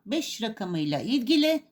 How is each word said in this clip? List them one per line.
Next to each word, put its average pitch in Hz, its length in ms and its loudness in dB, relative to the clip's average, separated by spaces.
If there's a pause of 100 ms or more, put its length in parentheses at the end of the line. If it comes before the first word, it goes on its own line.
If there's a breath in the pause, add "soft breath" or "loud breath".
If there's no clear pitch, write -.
beş 247 360 -4
rakamıyla 175 580 -2
ilgili 294 720 2